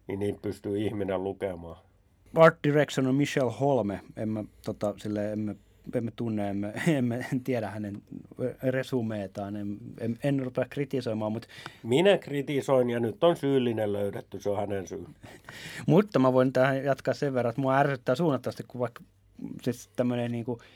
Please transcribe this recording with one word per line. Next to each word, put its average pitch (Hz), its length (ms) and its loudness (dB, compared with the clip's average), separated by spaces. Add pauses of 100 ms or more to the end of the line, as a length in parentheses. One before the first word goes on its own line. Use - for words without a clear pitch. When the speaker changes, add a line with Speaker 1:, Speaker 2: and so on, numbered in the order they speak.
Speaker 1:
niin 98 100 -4
niitä 101 220 -2
pystyy 101 380 -4
ihminen 95 440 -2
lukemaan. 92 540 -6 (580)
Speaker 2:
Art 165 280 8
direction 143 440 2
on 131 80 2
Michel 139 340 2
Holme. 110 520 0 (160)
En 110 120 -4
mä, 110 140 -4 (220)
tota, 104 320 -4
sille, 104 340 -4
emme, 107 240 -4 (400)
emme 117 200 -4
tunne, 107 340 -4
emme, 101 240 -6 (120)
<laughs> 160 120 4
emme 123 280 -2 (180)
tiedä 117 260 -4
hänen 104 320 -10 (640)
resumeetaan. 110 920 -4
En, 104 220 -8 (220)
en, 117 240 -4
en 139 160 0
rupea 127 300 -2
kritisoimaan, 123 640 -4
mut 113 140 -6 (380)
Speaker 1:
Minä 165 340 6
kritisoin 135 720 2
ja 120 100 0
nyt 113 240 0
on 170 120 6
syyllinen 120 580 2
löydetty, 101 460 -4
se 101 100 -4
on 101 80 0
hänen 98 300 -4
syy. 87 180 -10 (800)
Speaker 2:
Mutta 165 340 4
mä 131 140 6
voin 131 200 4
tähän 135 300 4
jatkaa 135 300 0
sen 143 200 -2
verran, 120 160 2
että 127 120 -4
mua 131 160 4
ärsyttää 139 380 2
suunnattomasti, 151 520 -2
kun - 120 -14
vaikka 120 240 -6 (580)
siis - 340 -4
tämmönen 123 360 0
niinku, 117 300 -6 (140)